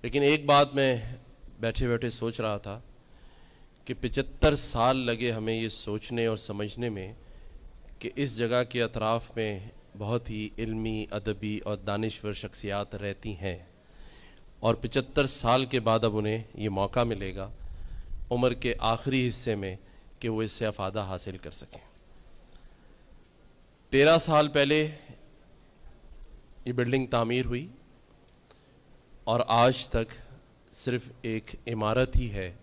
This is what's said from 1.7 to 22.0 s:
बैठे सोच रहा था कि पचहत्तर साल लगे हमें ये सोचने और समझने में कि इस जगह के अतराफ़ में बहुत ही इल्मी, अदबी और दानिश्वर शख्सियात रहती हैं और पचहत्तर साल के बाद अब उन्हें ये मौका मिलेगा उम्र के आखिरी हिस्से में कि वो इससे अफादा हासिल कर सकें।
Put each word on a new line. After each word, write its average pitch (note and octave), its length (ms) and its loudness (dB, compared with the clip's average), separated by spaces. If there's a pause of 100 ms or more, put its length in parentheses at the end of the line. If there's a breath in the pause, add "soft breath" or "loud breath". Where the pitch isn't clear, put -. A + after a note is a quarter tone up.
बैठे A#2 240 2
सोच A#2 300 -4
रहा G#2+ 180 0
था G#2 220 -10 (1040 soft breath)
कि B2+ 80 -4
पचहत्तर C#3 640 2
साल B2+ 420 4
लगे A#2+ 320 0
हमें A2 220 -2
ये A2+ 160 -2
सोचने A2+ 580 -2
और A2 120 2
समझने G#2+ 500 -6
में G2+ 260 -8 (880 soft breath)
कि A#2 60 -8 (100)
इस C3 200 -2
जगह A#2+ 280 2
के B2 160 -4
अतराफ़ A2+ 560 0
में G#2+ 340 -4 (240)
बहुत A2+ 340 -2
ही G#2+ 300 -4
इल्मी, A2 540 -4
अदबी G#2 460 -4
और G#2 180 -4
दानिश्वर G#2 580 -4
शख्सियात G2+ 600 -6
रहती G2+ 380 -6
हैं F2 320 -6 (960 loud breath)
और A2+ 140 4
पचहत्तर C3 500 0
साल B2 380 4
के B2+ 160 0
बाद A2+ 240 4
अब G#2+ 100 2
उन्हें G#2+ 300 0 (120)
ये G#2 140 0
मौका G2 340 2
मिलेगा G2 460 -4 (800 loud breath)
उम्र A#2+ 240 4
के A#2+ 180 -2 (100)
आखिरी B2+ 400 2
हिस्से A#2 340 0
में F#2+ 200 -6 (440 soft breath)
कि A#2+ 80 -2
वो A2 140 0
इससे A2 220 -4
अफादा G2+ 380 -4
हासिल F#2+ 340 -8
कर D#2 160 -14
सकें। - 280 -16 (2000 soft breath)